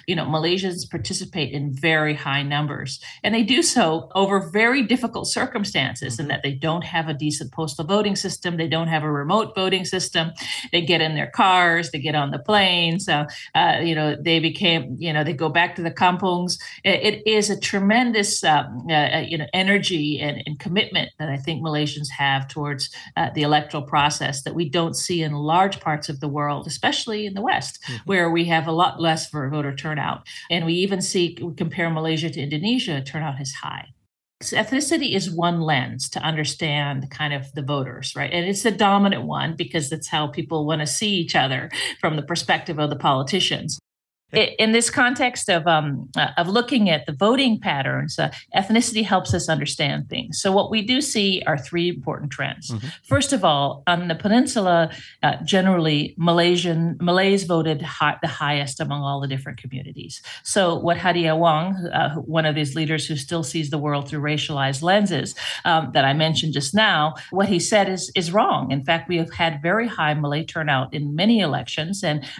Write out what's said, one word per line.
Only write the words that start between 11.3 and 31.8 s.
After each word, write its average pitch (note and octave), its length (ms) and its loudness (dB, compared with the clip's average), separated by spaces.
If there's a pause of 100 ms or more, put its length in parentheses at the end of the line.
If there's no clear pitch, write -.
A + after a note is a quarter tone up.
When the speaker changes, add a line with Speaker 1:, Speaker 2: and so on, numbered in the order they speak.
Speaker 1:
they D#3 80 -8
get D3 160 -2
on C#3+ 160 0
the C#3 80 -4
planes, F3 680 2
uh, D3+ 200 2 (280)
uh, E3 280 4
you E3 120 0
know, D3+ 240 0
they E3 220 2
became, D#3+ 580 0
you E3 140 -4
know, D3+ 100 2
they D#3+ 120 -2
go D#3 160 0
back E3+ 260 2
to F3+ 60 -6
the E3 80 -2
kampungs. F3+ 680 2 (240)
It, F#3+ 200 2
it G#3 240 0
is G#3+ 240 4
a G3 100 -2
tremendous, G#3+ 800 2
um, C#3 460 2
uh, E3 60 2
uh, D3+ 340 2
you E3 80 -4
know, D3+ 160 -6
energy F3+ 640 0
and, D3 280 -4
and D3+ 120 -6
commitment - 600 -2
that D#3 100 -6
I C#3 80 -2
think C#3 260 -6
Malaysians D3+ 540 -2
have C3+ 320 0
towards, C#3+ 400 -6 (300)
uh, D#3+ 160 0
the D3+ 80 0
electoral D3 400 0
process C#3+ 640 0
that - 100 -8
we E3 160 -2
don't E3+ 240 0
see - 220 -2 (100)
in D3 60 -2
large E3 480 2
parts D3+ 280 -4
of C#3 120 -8
the - 80 -4
world, D3 400 -4
especially G#3+ 580 -4
in G3 80 -8
the G3 80 -6
West, - 400 -4
Speaker 2:
Mm-hmm. - 220 -8
Speaker 1:
where F3+ 260 2
we E3+ 140 2
have E3 240 0
a E3 40 0
lot E3 280 2
less D#3+ 300 0
vo-, C#3 180 -6
voter C#3+ 260 -4
turnout. D3+ 500 -6 (260)
And E3+ 140 0
we E3 100 0
even F#3+ 280 0
see, F3 400 0
we F3 120 -6
compare E3+ 360 -2